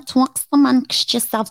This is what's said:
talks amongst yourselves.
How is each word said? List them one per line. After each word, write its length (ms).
talks 500
amongst 600
yourselves. 380